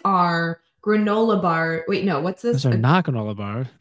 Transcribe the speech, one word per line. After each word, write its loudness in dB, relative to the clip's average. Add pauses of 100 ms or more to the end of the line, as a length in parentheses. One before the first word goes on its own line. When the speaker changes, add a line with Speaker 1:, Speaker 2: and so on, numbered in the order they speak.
Speaker 1:
are 0 (220)
granola 2
bar. 0
Wait, -2
no, 0
what's -4
this? 0
Speaker 2:
Those -2
are 4
Speaker 1:
A 2
Speaker 2:
not 4
granola -4
bar. -6 (140)